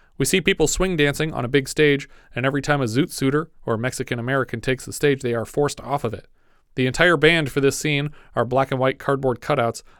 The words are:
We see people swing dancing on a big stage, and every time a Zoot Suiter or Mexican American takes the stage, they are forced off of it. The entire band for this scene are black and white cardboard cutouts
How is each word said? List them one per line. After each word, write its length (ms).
We 80
see 140
people 280
swing 280
dancing 380
on 100
a 60
big 180
stage, 400
and 100
every 160
time 200
a 40
Zoot 260
Suiter 360
or 120
Mexican 420
American 420
takes 240
the 80
stage, 280
they 120
are 120
forced 360
off 220
of 100
it. 140
The 120
entire 300
band 340
for 100
this 160
scene 340
are 100
black 240
and 100
white 200
cardboard 420
cutouts 400